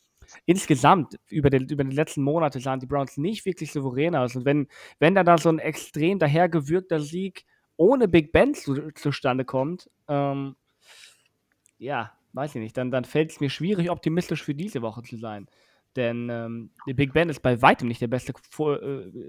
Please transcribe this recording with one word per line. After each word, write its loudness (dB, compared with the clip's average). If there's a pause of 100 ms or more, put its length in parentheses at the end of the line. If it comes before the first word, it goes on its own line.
(460)
Insgesamt 4 (100)
über 0
den, 0
über -2
die -4
letzten -2
Monate 0
sahen -4
die -10
Browns -4
nicht -6
wirklich -8
souverän -2
aus. -2
Und -6
wenn, 2 (300)
wenn 4
dann 4
da 8
so 2
ein 2
extrem -2
dahergewürgter 2
Sieg -8 (320)
ohne 6
Big 4
Ben 6
zu-, -4
zustande -2
kommt, -4 (180)
ähm, -2 (1200)
ja, -8 (200)
weiß -8
ich -6
nicht, -10
dann, -4
dann -2
fällt's -2
mir 0
schwierig, -2
optimistisch -2
für -6
diese -8
Woche -8
zu -16
sein. -12 (500)
Denn, -2
ähm, -8 (180)
der -6
Big 0
Ben 2
ist -8
bei 2
weitem 4
nicht -4
der -2
beste -4
Qu-, -4
äh, -8 (180)